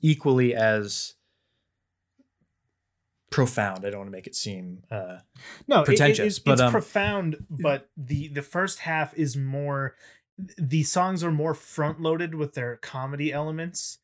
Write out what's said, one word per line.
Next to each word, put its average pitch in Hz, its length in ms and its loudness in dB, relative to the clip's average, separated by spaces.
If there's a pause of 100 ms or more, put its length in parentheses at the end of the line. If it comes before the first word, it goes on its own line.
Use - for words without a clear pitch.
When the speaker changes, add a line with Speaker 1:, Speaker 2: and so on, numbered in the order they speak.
Speaker 1:
equally 131 520 4
as 107 600 0 (2250)
profound. 101 560 0
I 101 40 -4
don't 101 100 -8
wanna 98 100 -12
make 92 160 -14
it - 80 -12
seem, 92 560 -6
uh, 92 280 -8 (500)
Speaker 2:
No, 196 100 6
it, 160 40 6
it, 143 40 2
Speaker 1:
pretentious, 196 520 4
Speaker 2:
it, - 60 -8
Speaker 1:
but, 143 100 6
Speaker 2:
it's 123 80 6
Speaker 1:
um, 120 100 6
Speaker 2:
profound, 196 760 -2
but 139 480 -2
the, 143 300 -4
the 143 160 -8
first 185 380 -4
half 160 340 -2
is 143 220 0
more 139 580 -4 (640)
the 156 240 2
songs 180 420 0
are 170 60 0
more 156 240 2
front-loaded 160 800 -2
with 151 200 -4
their 120 220 -6
comedy 139 560 -6
elements 160 720 -6